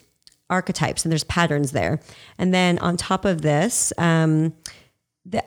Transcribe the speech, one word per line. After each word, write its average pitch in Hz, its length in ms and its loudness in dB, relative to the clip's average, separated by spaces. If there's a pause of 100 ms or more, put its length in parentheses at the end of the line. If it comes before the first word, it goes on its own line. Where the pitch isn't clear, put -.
(480)
archetypes - 560 -2
and 165 60 0
there's 156 140 0
patterns 147 480 0
there. 117 260 0 (400)
And 185 160 0
then 180 240 2
on 175 180 -2
top 190 280 -2
of 175 180 0
this, 151 560 0
um, 160 560 2 (720)
the 185 200 -6